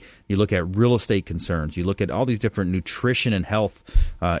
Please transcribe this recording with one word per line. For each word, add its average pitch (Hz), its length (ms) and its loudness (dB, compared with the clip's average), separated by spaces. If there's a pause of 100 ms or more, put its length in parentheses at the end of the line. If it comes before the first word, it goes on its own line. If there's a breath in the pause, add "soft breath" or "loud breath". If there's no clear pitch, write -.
(280 loud breath)
you 101 80 0
look 101 180 2
at 92 220 -2
real 120 180 4
estate 104 320 0
concerns, 82 520 -4
you 87 60 -2
look 98 180 -2
at 95 100 0
all 117 140 -2
these 117 140 0
different 98 320 -2
nutrition 120 640 -2
and 92 100 0
health, 107 380 -2 (400 loud breath)
uh, 85 200 0